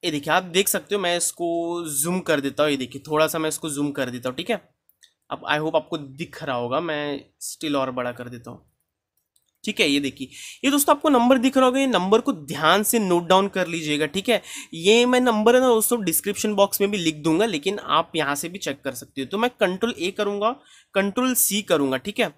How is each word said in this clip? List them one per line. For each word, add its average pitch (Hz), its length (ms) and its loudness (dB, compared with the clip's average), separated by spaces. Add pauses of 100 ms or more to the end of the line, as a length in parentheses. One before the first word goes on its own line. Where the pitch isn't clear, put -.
ये 175 80 -2
देखिए 151 220 -2
आप 185 100 2
देख 185 240 0
सकते - 280 -2
हो, 202 60 0
मैं 175 160 0
इसको 175 320 -4 (400)
जूम 165 300 -2
कर 156 220 0
देता 139 220 -2
हूँ, 151 80 2
ये 139 60 0
देखिए 131 300 -8
थोड़ा 156 200 2
सा 160 120 -2
मैं 156 100 -2
इसको 156 200 -8
जूम 143 220 -2
कर 135 180 -4
देता 123 200 -6
हूँ, 127 80 -10
ठीक 120 120 -8
है? 214 120 -2 (720)
अब - 200 -12
I 147 60 0
hope 156 180 -2
आपको 160 220 -2
दिख 143 460 -12
रहा 139 120 -4
होगा, 120 240 -2
मैं 147 460 -6 (140)
स्टिल - 360 -6
और 131 160 -2
बड़ा 123 200 -6
कर 123 180 -12
देता 120 220 -8
हूँ, 123 100 -18 (1000)
ठीक 208 160 -6
है? 185 80 6
ये 143 120 4
देखिए, 135 300 -6 (360)
ये 277 60 4
दोस्तों 294 240 4
आपको 294 140 0
नंबर 254 280 6
दिख 254 200 2
रहा 262 80 6
होगा, 254 140 2
ये 269 80 2
नंबर 208 340 4
को - 120 -2
ध्यान 160 500 2
से 233 160 2
नोट 175 280 2
डाउन 190 200 6
कर 185 200 -2
लीजिएगा, 151 380 -2
ठीक 190 240 -4
है? 214 120 2 (320)
ये 208 320 4
मैं 247 160 4
नंबर 233 340 4
है 254 60 6
ना 262 60 4
दोस्तों 226 360 2
डिस्क्रिप्शन 202 500 -2
बॉक्स 196 280 2
में 196 100 0
भी 208 60 -2
लिख 160 180 -2
दूंगा, 160 300 0
लेकिन 190 340 -4
आप - 360 0
यहाँ 143 200 -2
से 165 140 -8
भी 185 100 -14
चेक 143 240 -8
कर 131 100 -6
सकते - 280 -12
हो। 127 60 -8
तो 190 100 -6
मैं 240 220 0
कंट्रोल 190 420 0
A 180 100 -4
करूँगा, 208 440 -2 (380)
कंट्रोल 202 420 0
C 208 260 0
करूँगा, 143 360 2
ठीक 202 220 -8
है? 208 180 0